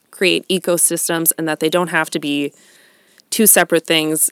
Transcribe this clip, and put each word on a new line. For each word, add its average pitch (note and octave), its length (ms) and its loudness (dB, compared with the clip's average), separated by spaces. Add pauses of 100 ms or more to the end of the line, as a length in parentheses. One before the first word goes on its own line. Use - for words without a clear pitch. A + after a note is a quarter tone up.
(120)
create E3+ 360 -2
ecosystems, E3+ 880 -2
and D#3+ 120 -4
that D#3 100 -4
they D#3+ 100 -2
don't F3 200 0
have D#3+ 200 -2
to D#3+ 120 -6
be C#3+ 320 -4 (800)
two A3 160 2
separate E3+ 380 4
things. D#3 480 0